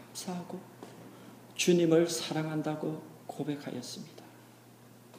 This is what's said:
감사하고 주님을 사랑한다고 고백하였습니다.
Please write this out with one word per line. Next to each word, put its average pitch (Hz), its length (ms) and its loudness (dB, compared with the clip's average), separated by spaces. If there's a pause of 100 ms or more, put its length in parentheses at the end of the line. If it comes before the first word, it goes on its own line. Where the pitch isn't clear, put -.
(140)
감사하고 180 460 -8 (960)
주님을 170 520 6
사랑한다고 156 920 -2 (260)
고백하였습니다. - 960 -6 (960)